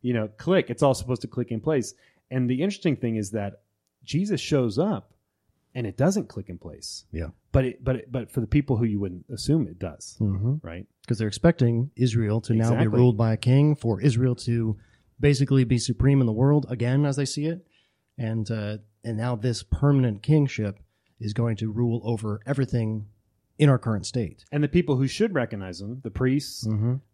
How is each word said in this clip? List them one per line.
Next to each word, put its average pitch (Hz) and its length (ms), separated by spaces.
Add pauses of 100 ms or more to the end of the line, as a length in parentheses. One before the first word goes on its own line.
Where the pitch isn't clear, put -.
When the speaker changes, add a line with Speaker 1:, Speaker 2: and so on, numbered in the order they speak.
Speaker 1:
you 123 120
know, 110 140 (100)
click. 180 320
It's - 140
all 135 100
supposed 127 280
to - 60
click - 240
in 120 80
place. 139 340 (380)
And 127 180
the 127 120
interesting 180 340
thing 117 220
is 101 140
that 101 300 (420)
Jesus 185 380
shows 123 380
up 180 340 (640)
and 120 100
it 95 120
doesn't - 300
click - 220
in 87 80
place. - 540
Speaker 2:
Yeah. 82 160 (240)
Speaker 1:
But 135 140
it, - 180
but 127 140
it, 120 140
but 120 200
for 127 100
the 113 60
people 139 300
who 117 80
you 104 140
wouldn't 90 300
assume 135 380
it 85 120
does, - 400
Speaker 2:
Mm-hmm. 107 360 (100)
Speaker 1:
right? 87 200 (220)
Speaker 2:
'Cause 117 100
they're 110 100
expecting 120 680
Israel 113 460
to - 120
now 113 180
be 120 40
Speaker 1:
Exactly. 113 240
Speaker 2:
ruled 123 180
by 113 160
a 107 40
king, 143 380
for 113 260
Israel 123 340
to 113 420 (420)
basically 139 440
be 120 140
supreme 131 420
in 127 80
the 110 60
world 135 360
again 123 360
as 139 100
they 143 100
see 147 200
it. 170 200 (520)
And, 113 340
uh, 107 260 (260)
and 113 140
now 120 180
this 113 280
permanent 131 600
kingship 131 560 (400)
is 104 140
going 117 240
to 110 140
rule 117 320
over 107 420
everything 117 600 (520)
in 151 120
our 127 100
current 107 260
state. - 460
Speaker 1:
And 147 120
the 147 40
people 143 300
who 135 100
should 202 260
recognize 98 480
him, 113 220
the 110 80
priests, 127 560
Speaker 2:
Mm-hmm. 110 280 (180)